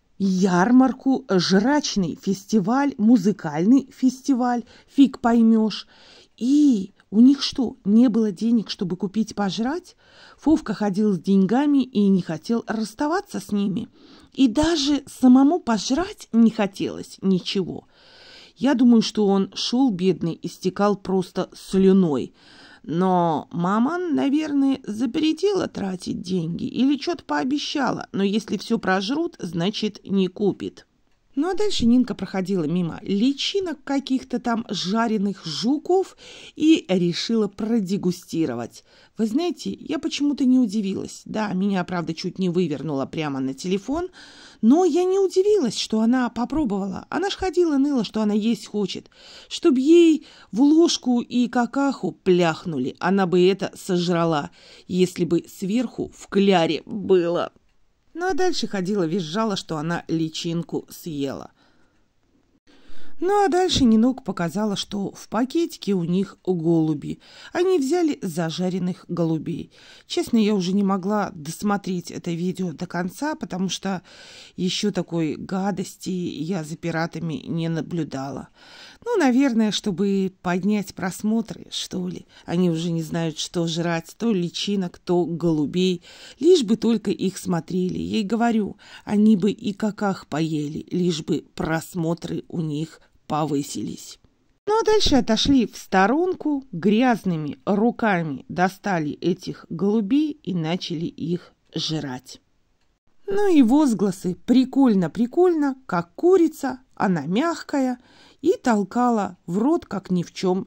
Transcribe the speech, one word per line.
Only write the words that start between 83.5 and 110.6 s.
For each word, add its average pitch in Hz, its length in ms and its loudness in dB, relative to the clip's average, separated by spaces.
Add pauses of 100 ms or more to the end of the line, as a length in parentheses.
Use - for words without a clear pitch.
жрать, 165 500 -4
то 233 160 -2
личинок, 185 640 -4
то 175 280 0
голубей. 170 720 0 (380)
Лишь 330 240 4
бы 214 140 2
только 220 340 0
их 185 260 -4
смотрели. 180 640 -4
Я 180 220 -4
и - 20 -4
говорю, 220 560 -2 (260)
они 214 320 4
бы 190 140 2
и - 240 -6
каках 202 520 -4
поели, 151 640 -4
лишь 175 320 -2
бы 143 220 -4 (100)
просмотры 165 920 -4
у 175 140 -6
них 156 400 -8 (280)
повысились. 143 880 -6 (480)
Ну 427 140 2
а 440 40 -4
дальше 403 300 4
отошли 240 540 2
в - 80 -18
сторонку, 285 960 0
грязными 185 920 0
руками 202 840 0
достали 175 640 -2
этих - 580 -6
голубей 208 640 0
и - 200 -10
начали 170 540 -4
их - 460 -6 (200)
жрать. 147 680 -8 (880)
Ну 403 260 2
и 285 80 8
возгласы: 214 720 2 (120)
«Прикольно, 240 640 4
прикольно, 285 640 2 (100)
как 175 300 -4
курица, 320 640 2 (160)
она 170 300 0
мягкая», 262 720 -2 (420)
и 359 180 2
толкала 214 760 0 (100)
в 170 120 -2
рот, 311 280 0
как - 240 -10
ни 180 140 0
в - 80 -14
чём 185 340 -2